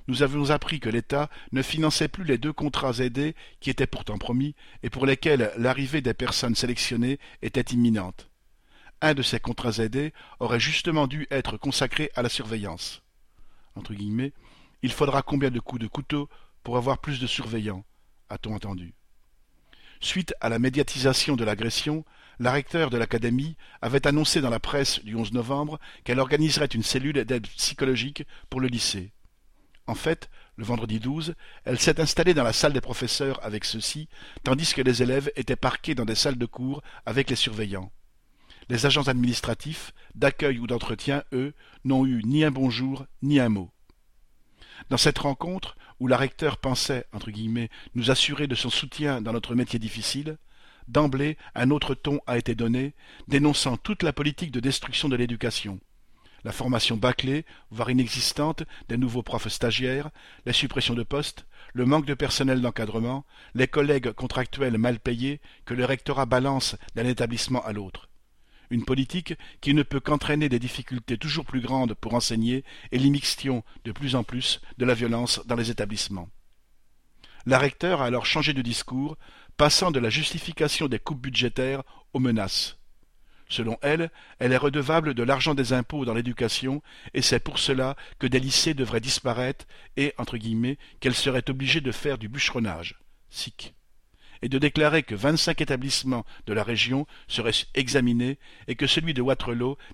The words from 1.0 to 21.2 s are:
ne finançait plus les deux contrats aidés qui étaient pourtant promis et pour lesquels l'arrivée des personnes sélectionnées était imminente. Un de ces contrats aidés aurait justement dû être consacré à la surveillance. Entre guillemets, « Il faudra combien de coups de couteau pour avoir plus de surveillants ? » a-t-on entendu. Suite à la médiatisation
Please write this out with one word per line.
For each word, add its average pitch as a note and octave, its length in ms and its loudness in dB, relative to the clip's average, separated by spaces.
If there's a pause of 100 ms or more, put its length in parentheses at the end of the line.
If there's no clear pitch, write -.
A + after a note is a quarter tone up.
ne C3 100 2
finançait D#3 460 2
plus F#3+ 160 -8
les C#3+ 140 4
deux D3 160 -2
contrats C3 460 -2
aidés C3 360 0 (240)
qui - 100 -4
étaient C3 180 2
pourtant - 300 -6
promis C3+ 380 0 (260)
et A#2+ 80 -6
pour C3 160 -2
lesquels C3+ 520 4
l'arrivée C3 420 2
des B2 140 0
personnes B2 420 0
sélectionnées B2 640 0 (220)
était C3 320 -2
imminente. A2+ 560 2 (720)
Un D#3 120 4
de C3+ 100 0
ces - 180 0
contrats A#2 380 -2
aidés B2+ 340 -2 (260)
aurait A#2 220 0
justement D3+ 460 2
dû D3 240 -6
être B2+ 260 -2
consacré C#3 580 -2
à B2 60 -2
la A#2+ 80 0
surveillance. G#2+ 720 -8 (760)
Entre G2+ 180 -12
guillemets, « G#2+ 380 -4 (520)
Il B2 100 0
faudra C#3 280 2
combien C#3 300 0
de A#2+ 80 -2
coups B2 220 -6
de A2+ 60 -4
couteau C#3+ 420 -4 (340)
pour A#2+ 140 -2
avoir B2 220 0
plus C#3 200 -4
de B2 80 -2
surveillants ? » A2 560 -4 (460)
a-t-on G#2+ 260 -8
entendu. F#2 380 -8 (1080)
Suite - 400 -2
à A2+ 80 -2
la A2+ 120 0
médiatisation C3 760 2